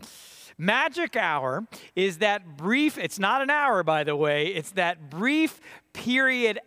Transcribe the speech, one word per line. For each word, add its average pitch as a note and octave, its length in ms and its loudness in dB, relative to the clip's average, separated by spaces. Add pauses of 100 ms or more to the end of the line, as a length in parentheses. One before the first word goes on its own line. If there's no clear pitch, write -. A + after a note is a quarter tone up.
(580)
Magic C4 560 0
hour D#3 500 -2 (300)
is F#3 240 0
that G3 380 0
brief, A#3+ 420 0
it's F#3 220 -6
not G#3+ 200 2
an C4+ 100 0
hour, C4+ 340 2
by D#3 180 2
the D3 140 0
way, D3 320 2
it's F3+ 240 -6
that E3+ 380 -2
brief C4+ 500 0 (320)
period B3 760 0